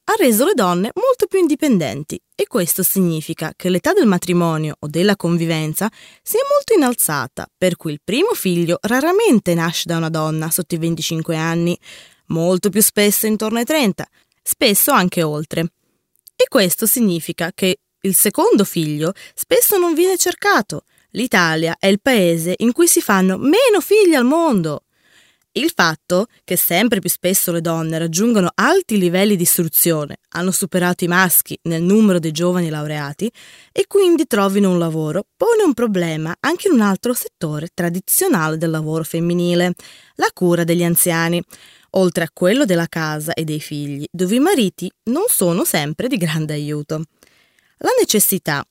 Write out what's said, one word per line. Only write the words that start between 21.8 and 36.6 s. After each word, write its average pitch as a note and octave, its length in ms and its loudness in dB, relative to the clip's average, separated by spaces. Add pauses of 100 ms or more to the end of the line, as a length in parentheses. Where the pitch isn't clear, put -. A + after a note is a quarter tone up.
è G3 80 2
il G3+ 120 4
paese F3 580 2
in A3+ 120 2
cui E4+ 160 2
si E4+ 140 2
fanno F#3 380 2
meno G4+ 420 4
figli G4 340 4
al B3 100 4
mondo. A#3+ 580 0 (760)
Il D#4 180 -2
fatto F3+ 520 0 (180)
che F#3 100 -4
sempre F#3 460 0
più F3 80 -6
spesso F#3 420 -2
le E3+ 120 -2
donne D#3+ 340 -4
raggiungono F3+ 580 0
alti C4 440 2
livelli F#3 380 2
di E3+ 80 0
istruzione, E3 760 -2 (140)
hanno F3+ 180 -4
superato F3+ 540 -2
i E3+ 40 -2
maschi F3 540 0
nel E3 200 -4
numero G3 360 4
dei D#3+ 120 -4
giovani F3 380 -2
laureati D3+ 640 -6 (400)
e - 140 0
quindi E4+ 400 4
trovino G3 440 2
un F3 80 2
lavoro, D#3+ 560 -4
pone G#4+ 280 2
un D#4+ 100 4
problema F3 680 -2
anche F4 280 -2